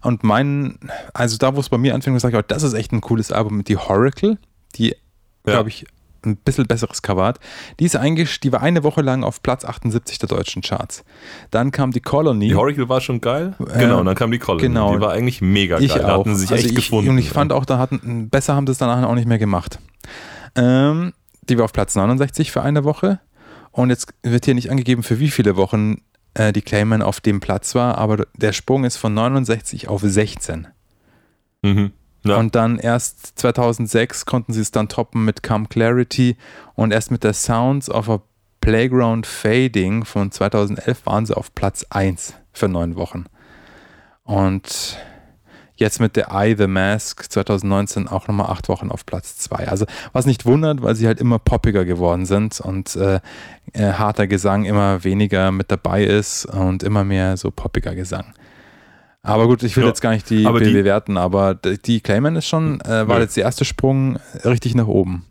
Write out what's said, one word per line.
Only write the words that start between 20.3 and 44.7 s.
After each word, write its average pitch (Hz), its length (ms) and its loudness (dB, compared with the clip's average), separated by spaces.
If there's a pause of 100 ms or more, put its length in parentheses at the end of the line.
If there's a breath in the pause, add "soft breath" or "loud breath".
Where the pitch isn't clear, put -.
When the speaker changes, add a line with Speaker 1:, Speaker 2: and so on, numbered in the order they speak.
Speaker 1:
Ähm, 139 580 2 (360)
die 117 100 2
war 117 60 4
auf 113 80 -2
Platz - 240 -2
neunundsechzig 131 560 0
für 123 100 -2
eine 143 220 0
Woche. 185 340 0 (540 loud breath)
Und 127 180 2
jetzt - 320 -4
wird 120 220 0
hier 135 100 4
nicht 123 160 -2
angegeben, 123 320 0
für 110 160 0
wie 147 120 2
viele 101 260 2
Wochen, 104 460 0 (320)
äh, 107 180 2
die 104 100 0
Clayman 107 380 0
auf 101 200 -2
dem 101 180 0
Platz - 380 -4
war, 123 200 2
aber 107 380 0
der 107 180 -2
Sprung 135 320 0
ist 123 120 -2
von 107 180 -2
neunundsechzig 113 720 -2
auf 98 180 -4
sechzehn. 98 640 -2 (960)
Speaker 2:
Mhm. 101 300 2 (320)
Ja. 104 120 4
Speaker 1:
Und 113 200 2
dann 113 220 2
erst - 600 -4
zweitausendsechs 117 880 0
konnten 120 260 -2
sie 110 80 -2
es 107 120 -4
dann 110 160 0
toppen 113 360 -2
mit 107 200 -2
Come 107 240 -2
Clarity 120 680 2 (380 loud breath)
und 110 180 2
erst 110 200 0
mit 117 100 -2
der 107 100 2
Sounds 127 560 0
of 110 220 -2
a 104 100 2 (400)
Playground 113 640 2
Fading 110 800 0
von 101 280 -4
zweitausendelf 101 760 -2
waren 110 200 0
sie 104 100 -2
auf - 180 -10
Platz - 360 -6
eins 95 440 -4 (180)
für - 160 -2
neun 85 280 -4
Wochen. 87 300 -8 (960 soft breath)
Und 98 760 -2 (800 loud breath)